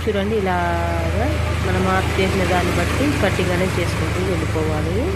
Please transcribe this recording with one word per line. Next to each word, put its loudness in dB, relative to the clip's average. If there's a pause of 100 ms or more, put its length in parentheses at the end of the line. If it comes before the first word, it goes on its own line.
చూడండి, 0
ఇలాగా 0 (400)
మనం 2
మార్క్ 2
చేసిన 2
దాన్ని 0
బట్టి 0 (160)
కటింగ్ 0
అనేది 0
చేసుకుంటూ -2 (120)
వెళ్ళిపోవాలి. 0 (200)